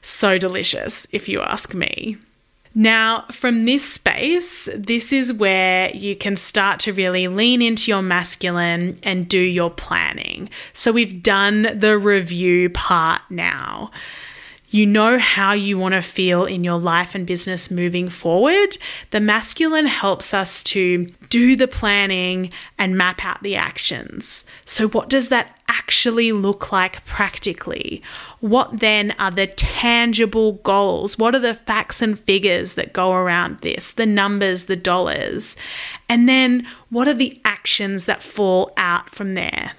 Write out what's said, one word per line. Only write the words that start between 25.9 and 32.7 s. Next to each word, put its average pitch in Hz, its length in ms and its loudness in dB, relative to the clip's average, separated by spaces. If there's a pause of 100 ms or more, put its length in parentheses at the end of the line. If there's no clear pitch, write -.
look 202 400 -2
like 185 340 -2
practically? - 960 -6 (380)
What 226 400 0
then 214 320 2
are 196 180 -2
the 190 160 0
tangible 226 1080 0 (100)
goals? 196 520 0
What 233 200 2
are 262 40 2
the 233 140 0
facts - 480 -4
and 214 160 0
figures 190 560 0